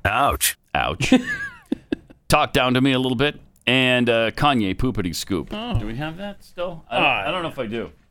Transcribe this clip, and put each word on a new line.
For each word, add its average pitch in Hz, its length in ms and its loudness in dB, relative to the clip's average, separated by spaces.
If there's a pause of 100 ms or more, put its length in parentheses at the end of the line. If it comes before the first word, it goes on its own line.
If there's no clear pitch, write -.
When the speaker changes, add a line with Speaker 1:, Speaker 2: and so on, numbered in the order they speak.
Speaker 1:
ouch. 117 520 0 (160)
Ouch. 65 400 0 (560)
<laughs> - 600 -8
Talk 151 240 2
down 127 220 4
to 127 60 4
me 139 120 4
a 127 60 2
little 127 180 0
bit. 147 220 0 (280)
And, 123 420 4
uh, 113 220 2
Kanye 110 440 2
poopity 101 400 -2
scoop. 82 360 -4
Speaker 2:
Oh. 233 280 -4
Speaker 1:
Do 104 80 -4
we 110 80 -8
have 160 220 -8
that 202 260 -12
still? 175 460 -10
I - 100 -4
don't, 165 60 2
Speaker 2:
Uh, 117 220 0
Speaker 1:
I 156 40 -2
don't 180 120 -4
know 160 60 -6
if 120 100 -8
I 120 80 -6
do. 104 240 -6 (200)